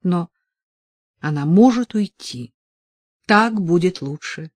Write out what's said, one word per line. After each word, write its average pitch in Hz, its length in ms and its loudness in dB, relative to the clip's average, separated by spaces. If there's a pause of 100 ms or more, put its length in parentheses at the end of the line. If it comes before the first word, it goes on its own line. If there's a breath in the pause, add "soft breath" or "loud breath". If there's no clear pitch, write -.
но 175 260 -2 (920)
она 147 240 -4
может 233 480 4
уйти. - 600 -8 (760)
Так 214 340 2
будет 175 400 0
лучше 151 540 -12